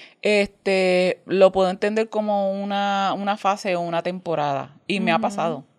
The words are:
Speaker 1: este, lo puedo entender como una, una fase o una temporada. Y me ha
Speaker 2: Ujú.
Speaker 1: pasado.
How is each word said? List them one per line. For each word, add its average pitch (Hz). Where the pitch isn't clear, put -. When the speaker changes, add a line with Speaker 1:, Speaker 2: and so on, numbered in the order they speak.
Speaker 1:
este, 190
lo 190
puedo 190
entender 214
como 202
una, 202
una 202
fase 196
o 175
una 170
temporada. 151
Y 196
me 220
ha 220
Speaker 2:
Ujú. 220
Speaker 1:
pasado. 160